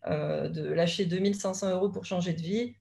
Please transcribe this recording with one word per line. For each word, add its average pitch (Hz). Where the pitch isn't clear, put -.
euh, 151
de 156
lâcher 170
deux 175
mille 202
cinq 196
cents 190
euros 185
pour 190
changer 180
de 165
vie, 220